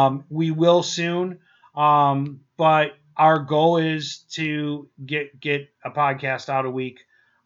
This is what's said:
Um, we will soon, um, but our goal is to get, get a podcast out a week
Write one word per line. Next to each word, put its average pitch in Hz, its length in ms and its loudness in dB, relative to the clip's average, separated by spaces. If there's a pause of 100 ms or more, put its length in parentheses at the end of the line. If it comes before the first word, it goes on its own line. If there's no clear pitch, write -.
Um, 135 220 -2
we 160 220 -2
will 170 320 4
soon, 175 560 -4 (360)
um, 147 680 2 (160)
but 156 360 2 (240)
our 156 240 6
goal 156 380 2
is 156 400 -4 (140)
to 151 560 -6 (160)
get, 143 360 -8
get 143 280 -4 (160)
a 123 60 -8
podcast 135 580 -4
out 135 180 -2
a 127 40 -6
week 127 300 -8 (460)